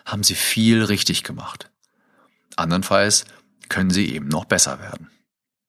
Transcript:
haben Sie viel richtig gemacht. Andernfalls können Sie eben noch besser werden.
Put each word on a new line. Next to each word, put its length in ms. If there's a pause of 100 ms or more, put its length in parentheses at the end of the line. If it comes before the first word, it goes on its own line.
haben 180
Sie 120
viel 500
richtig 380
gemacht. 460 (880)
Andernfalls 720 (420)
können 240
Sie 240
eben 140
noch 160
besser 340
werden. 300 (600)